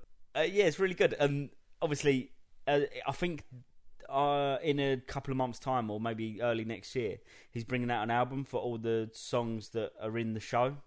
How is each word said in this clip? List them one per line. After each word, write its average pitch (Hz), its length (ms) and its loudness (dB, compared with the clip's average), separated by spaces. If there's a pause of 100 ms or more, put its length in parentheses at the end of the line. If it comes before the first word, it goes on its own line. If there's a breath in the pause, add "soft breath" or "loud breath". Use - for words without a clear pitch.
(360)
Uh, 147 60 2
yeah, 190 240 4
it's 160 140 4
really 190 140 2
good. 165 200 6
And 143 360 0 (320)
obviously, 143 520 2 (340)
uh, 147 140 6 (260)
I 135 60 0
think, 175 320 -4 (640)
uh, 143 520 2
in 143 180 2
a 135 180 2
couple 139 340 -6
of 131 60 0
months' 127 200 -2
time, 123 320 0
or 107 100 -2
maybe 110 420 -4
early 117 240 2
next 110 300 -8
year, 113 220 -2 (320 loud breath)
he's 117 140 -6
bringing 123 260 -2
out 113 140 0
an 113 80 0
album 127 320 2
for 127 160 -2
all 117 180 -2
the 113 360 0
songs 113 560 -2
that 110 300 -4
are 110 200 -4
in 113 140 -2
the 110 60 -4
show. 127 480 0